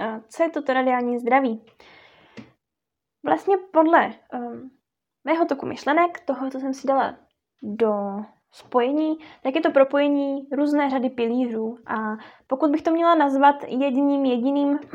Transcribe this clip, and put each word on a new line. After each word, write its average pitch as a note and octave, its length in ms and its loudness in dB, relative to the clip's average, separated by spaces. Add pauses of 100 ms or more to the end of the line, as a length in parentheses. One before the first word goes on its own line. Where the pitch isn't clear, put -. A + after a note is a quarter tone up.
eh, A3 280 -6
co - 140 -4
je E4 80 2
to, D4+ 120 -6
to C4+ 120 -2
radiální B3 440 0
zdraví? A#3+ 460 0 (1600)
Vlastně D#4+ 320 2 (160)
podle, D#4 420 4 (180)
ehm, A#3+ 380 -12 (540)
mého E4 220 0
toku C#4 200 -6
myšlenek, E4+ 540 0
toho, C4+ 300 -6
co C4+ 100 -10
jsem C4+ 140 -6
si C4+ 120 -10
dala C4+ 320 0 (440)
do G#3+ 280 0 (640)
spojení, D4+ 680 -2 (240)
tak C4+ 120 -4
je D#4+ 60 0
to D#4+ 100 2
propojení C#4 840 2
různé C#4+ 380 0
řady C4 200 -2
pilířů. A#3 760 -2
A A3 300 -6 (300)
pokud C#4+ 240 0
bych D#4 120 0
to E4+ 80 -2
měla E4+ 240 4
nazvat C#4+ 420 4 (120)
jedním C#4 560 0
jediným C#4 540 0 (160)